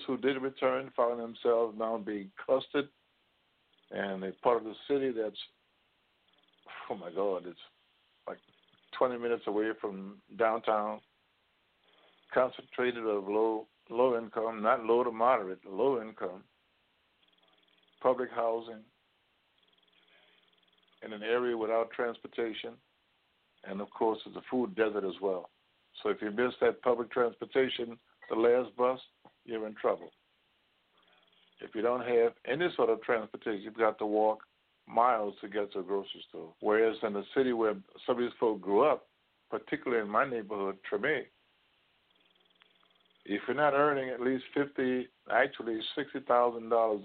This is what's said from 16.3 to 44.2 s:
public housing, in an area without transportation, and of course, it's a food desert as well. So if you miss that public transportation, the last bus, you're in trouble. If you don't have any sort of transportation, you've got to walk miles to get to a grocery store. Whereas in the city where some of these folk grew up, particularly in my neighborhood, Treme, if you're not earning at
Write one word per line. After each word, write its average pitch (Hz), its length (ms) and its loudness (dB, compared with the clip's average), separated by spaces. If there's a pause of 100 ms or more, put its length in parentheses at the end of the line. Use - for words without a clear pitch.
public 127 300 2
housing, 117 540 -4 (2250)
in 110 80 -10
an 104 100 -10
area 120 340 2
without 113 340 0
transportation, 117 840 -6 (920)
and 98 160 -8
of 101 100 -8
course, 110 360 2
it's 95 100 -14
a 92 140 -10
food 120 260 -2
desert 104 280 2
as 90 160 -6
well. 92 300 -2 (520)
So 107 80 0
if 98 120 -2
you 107 80 -2
miss 123 300 0
that 117 220 2
public 120 280 2
transportation, 120 880 0 (300)
the - 80 -2
last 117 400 4
bus, 127 240 2 (460)
you're 110 200 -6
in 107 80 -10
trouble. 90 360 -2 (1500)
If 101 140 -14
you 110 80 -2
don't 120 240 0
have 117 280 4 (120)
any 156 300 0
sort 117 140 4
of 110 120 2
transportation, 110 600 -4
you've 110 140 -14
got 110 220 2
to 107 80 -2
walk 107 360 2 (440)
miles 113 540 2
to 107 80 -10
get 101 240 -2
to 101 80 -4
a - 20 -6
grocery 92 460 -4
store. 82 320 -14
Whereas 110 420 4
in 107 120 -2
the 101 100 -4 (120)
city 131 160 4
where 110 220 2 (320)
some 127 100 2
of 120 60 0
these 117 160 -2
folk 107 220 2
grew 101 240 6
up, 147 240 2 (420)
particularly 117 540 -2
in 101 60 -6
my 120 180 4
neighborhood, 101 480 -4 (120)
Treme, 123 340 0 (2000)
if 101 220 -2
you're 123 100 0
not 143 180 4
earning 139 360 2
at 123 100 -6